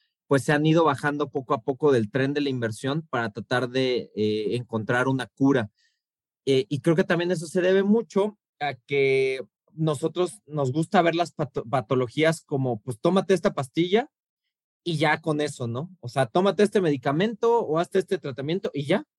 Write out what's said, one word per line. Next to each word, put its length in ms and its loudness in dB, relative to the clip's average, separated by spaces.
pues 160 2
se 80 0
han 140 2
ido 180 4
bajando 480 0
poco 220 -4
a 100 -4
poco 280 0
del 200 2
tren 220 0
de 80 -2
la 80 -2
inversión 600 -4
para 220 -4
tratar 380 -4
de, 460 -2
eh, 420 -2
encontrar 500 -2
una 200 0
cura. 440 2
Eh, 240 2
y 120 -4
creo 140 2
que 80 2
también 280 0
eso 160 -4
se 140 -2
debe 220 4
mucho 540 0
a 160 -4
que 680 0
nosotros 720 -2
nos 260 -2
gusta 300 2
ver 140 4
las 160 -2
pato-, 360 -6
patologías 760 0
como, 400 -4
pues, 180 -10
tómate 340 2
esta 220 0
pastilla 520 0
y 140 -4
ya 220 2
con 220 -2
eso, 260 -4
¿no? 220 -6
O 100 -12
sea, 180 0
tómate 340 2
este 180 2
medicamento 800 0
o 180 -2
hazte 180 -2
este 220 -2
tratamiento 520 -6
y 140 -6
ya, 180 0